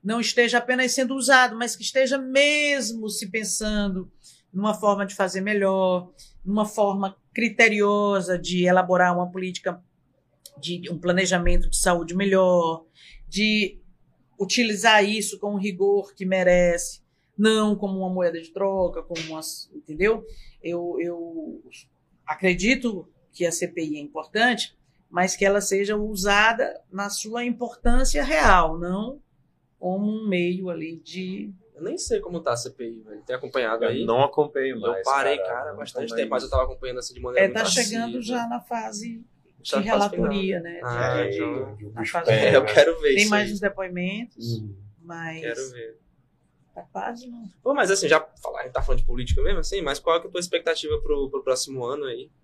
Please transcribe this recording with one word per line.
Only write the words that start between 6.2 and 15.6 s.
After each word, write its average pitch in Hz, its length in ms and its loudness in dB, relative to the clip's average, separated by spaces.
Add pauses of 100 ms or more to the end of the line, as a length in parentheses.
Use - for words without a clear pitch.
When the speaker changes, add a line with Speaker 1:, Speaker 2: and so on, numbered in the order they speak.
Speaker 1:
numa 208 220 0
forma 196 520 0 (180)
criteriosa 208 1040 4
de 180 260 0
elaborar 180 500 4
uma 175 160 -2
política, 180 520 -8 (760)
de 175 320 -10
um 165 80 -6
planejamento 180 720 4
de - 80 0
saúde 175 380 0
melhor, 180 720 2 (420)
de 214 500 0 (600)
utilizar 214 640 4
isso 202 360 -2
com 208 140 -4
o 202 40 -2
rigor 196 560 0